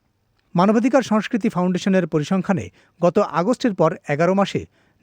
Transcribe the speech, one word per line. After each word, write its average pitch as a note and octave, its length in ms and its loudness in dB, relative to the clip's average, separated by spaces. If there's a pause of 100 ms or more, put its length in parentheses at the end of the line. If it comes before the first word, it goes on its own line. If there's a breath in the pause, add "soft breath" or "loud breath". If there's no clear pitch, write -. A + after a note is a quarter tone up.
(540)
মানবাধিকার A3 480 2
সংস্কৃতি G#3+ 460 -2
ফাউন্ডেশনের F3+ 580 0
পরিসংখ্যানে D#3+ 600 -2 (340 soft breath)
গত E3+ 160 2
আগস্টের G3+ 560 0
পর D#3+ 220 2 (120)
এগারো E3+ 260 0
মাসে F#3+ 320 -2 (360)